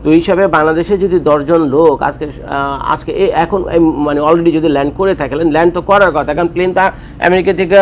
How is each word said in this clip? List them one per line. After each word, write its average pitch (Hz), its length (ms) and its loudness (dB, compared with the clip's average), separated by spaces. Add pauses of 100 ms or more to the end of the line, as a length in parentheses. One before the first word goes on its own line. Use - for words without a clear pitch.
তো 147 60 0
এই 156 60 6
হিসাবে 185 320 2
বাংলাদেশে 160 500 0
যদি 180 220 0
দশজন 147 420 2
লোক 147 400 2
আজকে, 143 240 -4
আহ, 139 600 -8
আজকে 156 260 -6
এই 190 160 0
এখন 170 420 -2
এই, 170 100 0
মানে, 147 420 0
already 170 300 2
যদি 156 180 0
ল্যান্ড 143 280 0
করে 190 180 0
থাকে, 135 200 -6
ল্যান্ড 165 380 0
তো 170 80 -4
করার 196 300 2
কথা, 143 220 -2
কারণ 170 140 -2
প্লেন 180 260 -2
তো 185 80 0 (440)
আমেরিকা 180 280 2
থেকে 175 280 0